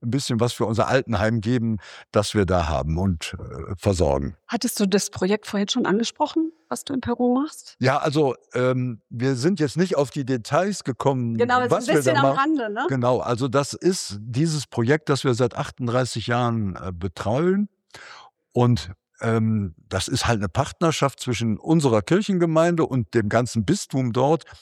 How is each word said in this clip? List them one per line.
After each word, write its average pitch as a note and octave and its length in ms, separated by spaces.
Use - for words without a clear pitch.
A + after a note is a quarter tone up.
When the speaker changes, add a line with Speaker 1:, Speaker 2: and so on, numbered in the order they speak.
Speaker 1:
ein A#2+ 80
bisschen C3 300
was A#2+ 140
für A#2 120
unser G#2+ 220
Altenheim A2+ 520
geben, A2+ 380
das G#2 220
wir G2+ 140
da F2 200
haben D2+ 300
und, F2+ 400
äh, - 400
versorgen. D2 600
Speaker 2:
Hattest - 320
du G3+ 80
das F#3+ 240
Projekt G3 340
vorhin G#3 240
schon B3 160
angesprochen, D4+ 640
was - 160
du C#4 120
in B3 60
Peru B3 420
machst? - 340
Speaker 1:
Ja, C3 220
also, C#3+ 340
ähm, B2+ 540
wir C3 260
sind D#3+ 240
jetzt D3 180
nicht F3+ 200
auf C#3+ 120
die C#3 160
Details C#3+ 580
gekommen, B2 540
Speaker 2:
Genau, B3 220
wir B3 100
sind - 20
Speaker 1:
was B3+ 120
Speaker 2:
ein A#3 60
Speaker 1:
wir D#4 40
da - 60
Speaker 2:
bisschen C4 180
am C#4 180
Speaker 1:
machen. D4 240
Speaker 2:
Rande, G#3+ 140
ne? B3 160
Speaker 1:
Genau, B2 300
also A#2+ 280
das C3+ 260
ist E3 460
dieses C3 460
Projekt, B2 440
das C#3 140
wir B2+ 120
seit B2 200
achtunddreißig B2 680
Jahren, A#2 500
äh, F2 160
betreuen. C#3 800
Und, A#2+ 420
ähm, A2 540
das F#2+ 180
ist - 200
halt A#2+ 100
eine G2+ 100
Partnerschaft C#3 720
zwischen A2+ 380
unserer C#3 460
Kirchengemeinde E3+ 840
und B2 300
dem G#2 140
ganzen A2+ 360
Bistum C3 480
dort. C#3 300